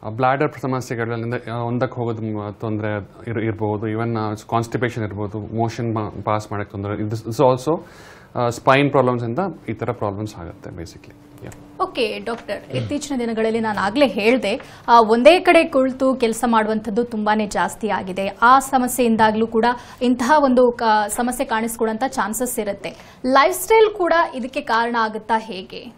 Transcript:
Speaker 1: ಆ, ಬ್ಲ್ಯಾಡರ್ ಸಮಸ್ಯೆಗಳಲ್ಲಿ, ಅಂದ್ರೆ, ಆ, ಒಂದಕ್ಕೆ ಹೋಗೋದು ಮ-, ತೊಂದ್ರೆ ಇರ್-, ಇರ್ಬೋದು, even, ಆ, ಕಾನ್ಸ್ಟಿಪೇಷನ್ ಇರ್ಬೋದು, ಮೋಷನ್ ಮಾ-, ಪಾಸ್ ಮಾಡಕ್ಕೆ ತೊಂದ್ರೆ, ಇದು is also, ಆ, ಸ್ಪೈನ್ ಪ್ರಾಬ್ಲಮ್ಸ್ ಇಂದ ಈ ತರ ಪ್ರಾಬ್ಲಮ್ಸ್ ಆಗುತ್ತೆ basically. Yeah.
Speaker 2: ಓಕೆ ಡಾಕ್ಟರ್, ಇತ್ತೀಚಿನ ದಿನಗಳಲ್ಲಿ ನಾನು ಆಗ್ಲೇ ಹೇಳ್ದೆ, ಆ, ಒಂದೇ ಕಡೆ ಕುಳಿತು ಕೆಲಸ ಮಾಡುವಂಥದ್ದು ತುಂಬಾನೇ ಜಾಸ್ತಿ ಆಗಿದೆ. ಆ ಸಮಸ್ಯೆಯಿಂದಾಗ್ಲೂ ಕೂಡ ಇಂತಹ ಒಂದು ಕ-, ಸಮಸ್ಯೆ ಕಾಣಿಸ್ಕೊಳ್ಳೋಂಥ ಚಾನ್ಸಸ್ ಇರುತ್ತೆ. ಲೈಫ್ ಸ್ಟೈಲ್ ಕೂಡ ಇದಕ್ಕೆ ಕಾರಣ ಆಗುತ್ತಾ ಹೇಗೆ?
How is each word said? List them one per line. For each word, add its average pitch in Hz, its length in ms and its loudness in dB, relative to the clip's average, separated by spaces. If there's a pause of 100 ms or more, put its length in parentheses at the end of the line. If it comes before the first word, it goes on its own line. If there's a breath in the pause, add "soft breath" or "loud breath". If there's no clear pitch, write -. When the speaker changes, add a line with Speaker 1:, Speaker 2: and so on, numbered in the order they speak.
Speaker 1:
ಆ, 110 60 -8
ಬ್ಲ್ಯಾಡರ್ 131 420 0 (100)
ಸಮಸ್ಯೆಗಳಲ್ಲಿ, 117 600 -4
ಅಂದ್ರೆ, 117 280 -6
ಆ, 120 120 -6
ಒಂದಕ್ಕೆ 120 320 -2
ಹೋಗೋದು 113 260 -4
ಮ-, 107 300 -6
ತೊಂದ್ರೆ 107 460 -4 (300)
ಇರ್-, 113 180 -4
ಇರ್ಬೋದು, 107 420 -2
even, 113 320 -2
ಆ, 107 140 -4
ಕಾನ್ಸ್ಟಿಪೇಷನ್ 113 720 -4
ಇರ್ಬೋದು, 101 360 -6
ಮೋಷನ್ 113 560 -4
ಮಾ-, 101 280 -6
ಪಾಸ್ 107 280 -2
ಮಾಡಕ್ಕೆ 101 200 -8
ತೊಂದ್ರೆ, 101 220 -6
ಇದು 107 220 -4
is 113 260 -4
also, 131 400 2 (540 loud breath)
ಆ, 120 140 0
ಸ್ಪೈನ್ 139 420 2
ಪ್ರಾಬ್ಲಮ್ಸ್ 123 320 2
ಇಂದ 117 160 -4 (300)
ಈ 113 40 -2
ತರ 113 180 -6
ಪ್ರಾಬ್ಲಮ್ಸ್ 104 460 -6
ಆಗುತ್ತೆ - 320 -14
basically. - 440 -16 (280)
Yeah. - 420 -10
Speaker 2:
ಓಕೆ 226 360 -4
ಡಾಕ್ಟರ್, 220 560 -8
ಇತ್ತೀಚಿನ 262 440 -6
ದಿನಗಳಲ್ಲಿ 226 400 -2
ನಾನು 214 200 -4
ಆಗ್ಲೇ 214 280 2
ಹೇಳ್ದೆ, 214 800 0
ಆ, 392 140 10
ಒಂದೇ 240 380 8
ಕಡೆ 339 240 6
ಕುಳಿತು 262 520 0
ಕೆಲಸ 226 320 -2
ಮಾಡುವಂಥದ್ದು 220 560 0
ತುಂಬಾನೇ 214 420 0
ಜಾಸ್ತಿ 202 440 -2
ಆಗಿದೆ. 190 380 -4 (140)
ಆ 254 180 8
ಸಮಸ್ಯೆಯಿಂದಾಗ್ಲೂ 233 880 2
ಕೂಡ 226 180 0 (360 loud breath)
ಇಂತಹ 247 300 2 (120)
ಒಂದು 254 280 6
ಕ-, 220 360 2
ಸಮಸ್ಯೆ 247 380 -4
ಕಾಣಿಸ್ಕೊಳ್ಳೋಂಥ 226 600 -2
ಚಾನ್ಸಸ್ 240 520 -4
ಇರುತ್ತೆ. 202 680 -8
ಲೈಫ್ 277 300 4
ಸ್ಟೈಲ್ 440 380 4
ಕೂಡ 339 200 0 (220)
ಇದಕ್ಕೆ 254 260 -6
ಕಾರಣ 233 380 -2
ಆಗುತ್ತಾ 214 380 -2
ಹೇಗೆ? 190 600 -10